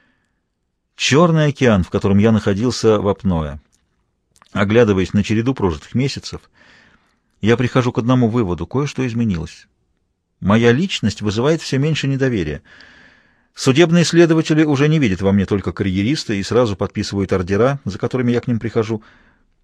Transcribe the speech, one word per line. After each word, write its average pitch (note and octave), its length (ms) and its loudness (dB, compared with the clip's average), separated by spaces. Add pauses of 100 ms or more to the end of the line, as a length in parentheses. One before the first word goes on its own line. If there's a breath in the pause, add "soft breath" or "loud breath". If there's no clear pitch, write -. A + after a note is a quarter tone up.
(960)
Чёрный D#3+ 520 2
океан, A#2 360 2
в - 60 -6
котором G2 300 2
я A2 120 4
находился G#2+ 680 0
в G2 80 -2
апное. D#2+ 520 -2 (920)
Оглядываясь G2+ 640 2
на G2+ 100 2
череду A2+ 320 -2
прожитых F2 400 -4
месяцев, - 560 -6 (920 soft breath)
я A2+ 160 2
прихожу B2 340 0
к - 60 -4
одному A#2+ 320 2
выводу: F2 380 -2
кое-что C3 400 -4
изменилось. A2 600 -6 (720)
Моя A2+ 320 2
личность B2+ 520 -2
вызывает A#2+ 400 -2
всё C3+ 160 -4
меньше D3 280 -2
недоверия. A#2 540 -2 (920 soft breath)
Судебные E3 500 2
следователи D#3+ 580 2
уже D3+ 240 0
не D#3 120 2
видят G2 220 0
во G2 100 2
мне G2 160 2
только G2 240 -2
карьериста G2+ 640 -2
и G2 100 -4
сразу G#2+ 320 0
подписывают G2 580 -4
ордера, G2+ 520 0
за F#2+ 120 -8
которыми B2 340 -2
я A#2+ 80 0
к - 80 -8
ним A#2 120 -2
прихожу. A2 420 -4 (640 soft breath)